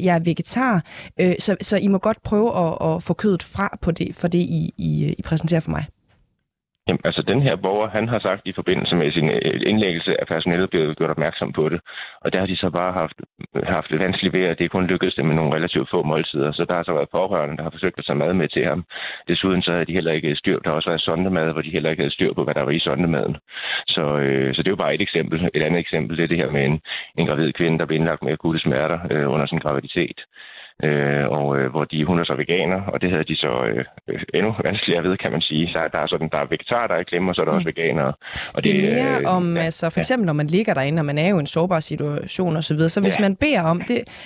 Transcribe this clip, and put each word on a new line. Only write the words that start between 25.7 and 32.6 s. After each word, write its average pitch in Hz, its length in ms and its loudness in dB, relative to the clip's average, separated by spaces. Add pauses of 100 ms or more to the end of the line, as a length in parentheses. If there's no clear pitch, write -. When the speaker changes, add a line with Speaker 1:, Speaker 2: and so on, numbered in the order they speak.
Speaker 2:
eksempel, 80 360 -2
det 80 80 2
er 80 40 0
det 82 140 0
her 67 80 0
med 71 140 2
en, 76 160 2 (380)
en 82 80 2
gravid 76 260 2
kvinde, 82 260 2
der 78 80 0
blev 78 120 0
indlagt 80 240 0
med 69 100 0
akutte 80 280 0
smerter, 78 380 0 (120)
øh, 71 220 2
under 73 140 0
sin 82 120 -2
graviditet. 73 600 -4 (640)
Øh, 71 460 2
og, 71 280 0
øh, 65 120 0
hvor 76 140 -2
de, 76 200 -2
hun 87 140 2
er 85 60 0
så 76 100 -2
veganer, 85 480 0